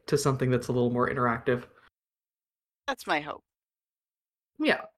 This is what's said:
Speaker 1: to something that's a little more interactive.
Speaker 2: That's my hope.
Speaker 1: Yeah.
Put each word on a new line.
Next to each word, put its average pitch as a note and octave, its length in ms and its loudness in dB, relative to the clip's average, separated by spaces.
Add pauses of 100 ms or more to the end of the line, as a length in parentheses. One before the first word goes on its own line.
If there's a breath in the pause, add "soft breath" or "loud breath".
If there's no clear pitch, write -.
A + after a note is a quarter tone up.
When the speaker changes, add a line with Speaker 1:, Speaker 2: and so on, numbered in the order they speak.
Speaker 1:
to D3 100 2
something C3 340 2
that's C3 180 0
a - 20 0
little B2 200 2
more B2 180 0
interactive. B2 560 0 (1200 soft breath)
Speaker 2:
That's C4 200 -8
my D#3 140 0
hope. - 220 -12 (1160)
Speaker 1:
Yeah. D4 260 0 (120)